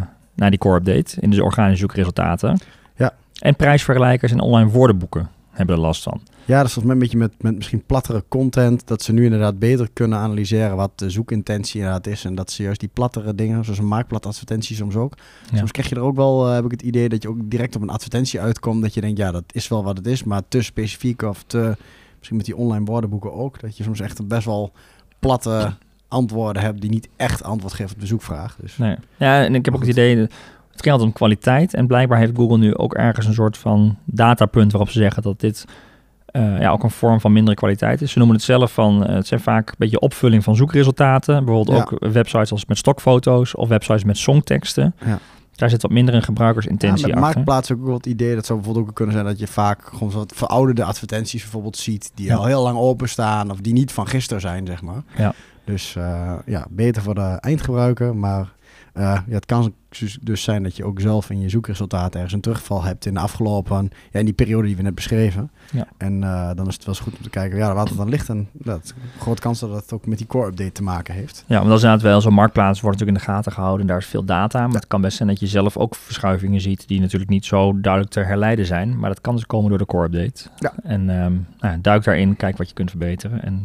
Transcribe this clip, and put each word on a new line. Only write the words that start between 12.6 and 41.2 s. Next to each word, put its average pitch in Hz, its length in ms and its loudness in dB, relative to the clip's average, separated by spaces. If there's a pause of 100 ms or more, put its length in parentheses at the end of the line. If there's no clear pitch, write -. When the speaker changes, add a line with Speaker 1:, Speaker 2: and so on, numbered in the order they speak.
Speaker 2:
juist 101 160 -4
die 107 140 -8
plattere 110 420 -4
dingen, 113 280 -2
zoals 104 160 -4
een 104 60 -2
marktplaatadvertentie 110 880 -6
soms 101 200 -6
ook. 127 180 -2 (380)
Speaker 1:
Ja. 113 60 0
Speaker 2:
Soms 107 140 -2
krijg - 180 -6
je 127 60 -4
er 120 60 -4
ook 135 140 0
wel, 131 320 4
eh, 123 60 2
heb 120 120 0
ik 120 60 -2
het 120 100 -8
idee, 120 280 0
dat 113 120 -2
je 107 80 -8
ook 113 140 -6
direct 113 320 -4
op 107 60 -4
een 104 80 -4
advertentie 117 520 -4
uitkomt, 113 400 -2
dat 110 120 -2
je 113 80 -2
denkt, 104 160 -2
ja, 98 140 -2
dat 85 200 -6
is - 160 -6
wel 107 160 -2
wat 98 140 -4
het 95 100 -8
is, 127 160 -2
maar 101 240 -2
te 127 140 0
specifiek 113 600 -6
of 104 260 -6
te, 113 280 -2 (420)
misschien - 200 -8
met 104 80 -4
die 110 100 -8
online 107 300 -2
woordenboeken 104 480 -4
ook, 131 260 -10
dat 107 180 -14
je 107 60 -8
soms 107 160 -6
echt 101 280 -10
best 113 180 -2
wel 104 260 -4 (480)
platte 113 540 0 (340)
antwoorden 110 540 -2
hebt 104 200 -2
die 104 80 -4
niet 110 260 -2
echt 120 280 -4
antwoord 98 300 -6
geven 101 220 -8
op 107 60 -16
de 101 60 -8
zoekvraag. 98 540 -6
Dus. 95 160 -14
Speaker 1:
Nee. 110 180 0 (220)
Ja, 139 260 4
en 127 120 2
ik 127 100 0
heb 127 80 2
ook 131 60 -2
Speaker 2:
Maar 123 100 0
Speaker 1:
het 120 80 2
Speaker 2:
goed. 120 80 6
Speaker 1:
idee, 120 120 6 (540)
het - 100 -20
ging 147 120 2
altijd 113 160 4
om 107 60 0
kwaliteit 127 580 2
en 123 140 2
blijkbaar 123 320 4
heeft 117 160 4
Google 117 220 4
nu 107 200 6
ook - 160 0
ergens 113 320 2
een 110 80 2
soort 107 240 2
van 104 480 4
datapunt 110 680 4
waarop 101 180 0
ze 113 100 -2
zeggen 104 240 2
dat 101 160 -4
dit, 107 260 -4 (600)
eh, 104 340 0
ja, 67 100 2
ook 110 140 2
een 117 60 2
vorm 113 300 2
van 107 120 4
mindere 107 240 6
kwaliteit 113 460 0
is. 139 100 -4
Ze - 60 0
noemen 117 180 8
het 110 100 -2
zelf 127 280 4
van, 101 320 4
eh, 95 100 0
het 95 120 -2
zijn 117 120 -2
vaak 110 300 0
een - 80 -16
beetje 113 220 0
opvulling 113 440 4
van 110 120 4
zoekresultaten. 135 920 4